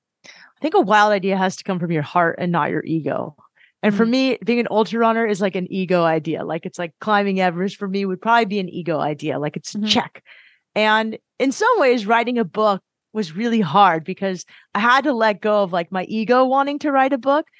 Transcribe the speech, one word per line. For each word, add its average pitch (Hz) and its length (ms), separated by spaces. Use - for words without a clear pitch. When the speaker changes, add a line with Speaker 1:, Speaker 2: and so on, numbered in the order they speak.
Speaker 1:
I - 360
think 311 140
a 392 60
wild 214 300
idea 196 260
has 185 180
to - 80
come 185 160
from 170 120
your 156 120
heart 165 360
and 175 120
not 156 200
your - 120
ego. 151 520
And 208 120
for 226 100
Speaker 2:
Mm. 226 40
Speaker 1:
me, 262 360
being 240 140
an 226 100
ultra 214 300
runner 226 260
is, 208 160
like, 196 140
an 180 160
ego 180 320
idea. 160 400
Like, 165 240
it's - 100
like 170 220
climbing 202 400
Everest 185 380
for 202 100
me 196 180
would 185 160
probably 233 240
be 202 140
an 185 100
ego 160 300
idea. 147 400
Like, 147 180
it's - 160
Speaker 2:
Mm-hmm. 214 140
Speaker 1:
check. - 360
And 214 420
in 269 120
some 440 280
ways, 247 260
writing 233 320
a 226 80
book 202 360
was 175 220
really 226 240
hard 170 460
because 190 400
I 208 40
had 247 260
to 294 80
let 220 280
go 214 220
of, 175 100
like, 175 180
my 185 120
ego 233 420
wanting 277 340
to 294 120
write 269 200
a 277 60
book 277 300